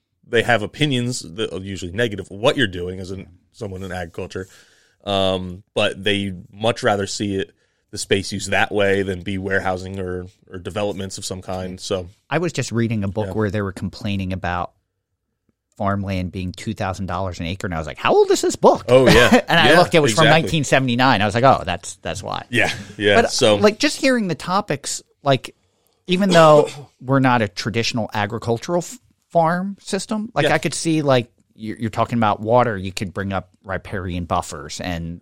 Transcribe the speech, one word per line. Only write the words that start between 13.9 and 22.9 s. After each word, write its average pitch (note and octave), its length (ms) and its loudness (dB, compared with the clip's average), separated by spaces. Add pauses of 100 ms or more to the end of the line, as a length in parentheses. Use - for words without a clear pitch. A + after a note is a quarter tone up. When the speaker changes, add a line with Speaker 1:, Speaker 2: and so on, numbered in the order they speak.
Speaker 2:
about F2 400 -6 (1040)
farmland G2 560 -2
being F#2 180 -6
two - 220 -8
thousand F#2+ 320 -6
dollars F2+ 340 -6
an F2 60 -6
acre, F#2+ 220 -6
and F2+ 60 -4
I D#2+ 40 -4
was D2+ 100 -6
like, C#2 100 -12
"How B2+ 160 0
old G4 180 4
is - 100 2
this F#4 160 -2
book?" - 320 4
Speaker 1:
Oh, B2+ 180 8
yeah. A#2+ 220 8 (160)
Speaker 2:
<laughs> - 20 -18
And D#3+ 120 4
I D3+ 120 6
Speaker 1:
Yeah, E3 80 8
Speaker 2:
looked, E3+ 160 4
it E3 60 8
was B2 120 2
from - 120 4
Speaker 1:
exactly. D3+ 160 6
Speaker 2:
nineteen D#3 240 -2
seventy-nine. B2+ 560 4
I G#2+ 40 2
was G#2 100 0
like, A#2+ 100 4
"Oh, A2 200 6
that's, - 320 -8
that's - 240 -8
why." - 280 -8
Speaker 1:
Yeah, A#2 240 2 (240)